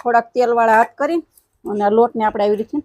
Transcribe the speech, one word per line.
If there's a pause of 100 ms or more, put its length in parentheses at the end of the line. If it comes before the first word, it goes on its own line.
થોડાક
તેલવાળા
હાથ
કરી (480)
અને
આ
લોટને
આપણે
આવી
રીતે